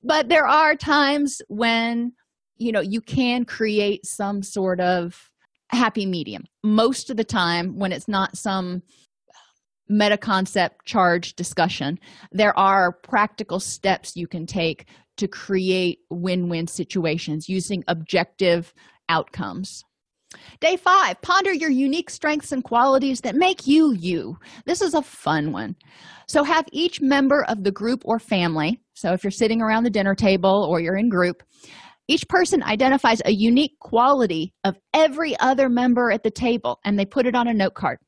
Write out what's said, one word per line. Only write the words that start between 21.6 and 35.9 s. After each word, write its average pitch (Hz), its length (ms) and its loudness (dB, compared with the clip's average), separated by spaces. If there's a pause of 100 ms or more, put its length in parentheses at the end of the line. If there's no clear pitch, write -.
unique 269 400 0
strengths 302 420 -4
and 254 120 -6
qualities 262 580 2
that 233 140 -6
make 370 300 0
you, 294 280 4
you. 165 440 -4 (280)
This 349 160 -2
is 339 120 0
a 311 80 2
fun 151 520 -4
one. 110 220 -8 (520)
So 294 160 2
have 311 300 2
each 339 280 -4
member 277 440 2
of 208 180 -6
the 196 80 0
group 233 320 -4
or 226 160 -2
family, 170 640 -2 (120)
so 180 200 -2
if 185 100 -4
you're 196 80 -2
sitting 226 300 0
around 220 220 0
the 240 60 2
dinner 196 260 0
table 190 540 4
or 170 120 2
you're 175 160 -2
in 220 100 0
group, 180 360 0 (680)
each 320 180 0
person 370 360 2
identifies 240 600 2
a - 80 2
unique 233 480 2
quality 226 760 0 (120)
of 190 120 0 (160)
every 311 460 0
other 262 300 2
member 240 420 2